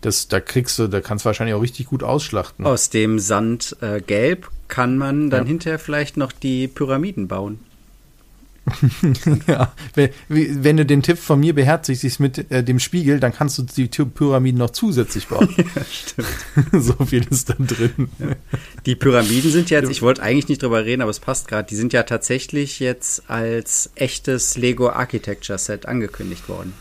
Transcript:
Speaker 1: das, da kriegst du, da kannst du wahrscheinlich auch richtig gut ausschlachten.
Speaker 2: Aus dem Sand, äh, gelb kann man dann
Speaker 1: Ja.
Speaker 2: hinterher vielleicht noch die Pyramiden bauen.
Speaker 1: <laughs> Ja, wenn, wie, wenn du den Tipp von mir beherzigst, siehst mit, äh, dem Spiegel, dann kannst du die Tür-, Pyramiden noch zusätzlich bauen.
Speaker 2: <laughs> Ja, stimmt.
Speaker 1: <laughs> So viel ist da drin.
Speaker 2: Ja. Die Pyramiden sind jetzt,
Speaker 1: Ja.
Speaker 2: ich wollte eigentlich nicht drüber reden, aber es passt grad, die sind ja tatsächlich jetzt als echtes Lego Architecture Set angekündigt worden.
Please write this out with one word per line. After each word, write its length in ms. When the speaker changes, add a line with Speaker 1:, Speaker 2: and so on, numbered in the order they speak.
Speaker 1:
das, 260
da 120
kriegst 380
du, 100
da 120
kannst 240
du 20
wahrscheinlich 280
auch 80
richtig 240
gut 160
ausschlachten. 640
Speaker 2:
Aus 240
dem 280
Sand, 640
äh, 200
gelb 480
kann 300
man 320
dann 140
Speaker 1:
Ja. 40
Speaker 2:
hinterher 300
vielleicht 400
noch 140
die 360
Pyramiden 600
bauen. 300
Speaker 1:
<laughs> 140
Ja, 260
wenn, 160
wie, 360
wenn 120
du 80
den 160
Tipp 180
von 200
mir 160
beherzigst, 480
siehst 160
mit, 320
äh, 140
dem 160
Spiegel, 400
dann 120
kannst 260
du 40
die 260
Tür-, 240
Pyramiden 460
noch 120
zusätzlich 580
bauen. 260
Speaker 2:
<laughs> 20
Ja, 280
stimmt. 420
Speaker 1:
<laughs> 100
So 120
viel 260
ist 200
da 80
drin. 500
Speaker 2:
Ja. 80
Die 120
Pyramiden 560
sind 180
jetzt, 140
Speaker 1:
Ja. 60
Speaker 2:
ich 120
wollte 200
eigentlich 260
nicht 160
drüber 200
reden, 180
aber 100
es 80
passt 260
grad, 240
die 60
sind 160
ja 100
tatsächlich 800
jetzt 500
als 640
echtes 640
Lego 340
Architecture 680
Set 280
angekündigt 640
worden. 320